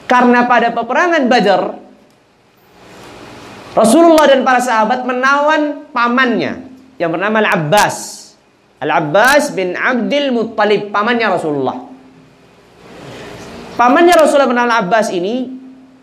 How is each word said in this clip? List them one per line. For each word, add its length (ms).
Karena 400
pada 240
peperangan 560
Badar, 320
Rasulullah 480
dan 160
para 160
sahabat 480
menawan 880
pamannya 720
yang 160
bernama 320
Al-Abbas. 720
Al-Abbas 720
bin 240
Abdul 560
Muttalib, 560
pamannya 400
Rasulullah. 500
Pamannya 400
Rasulullah 320
bernama 200
Al-Abbas 320
ini 400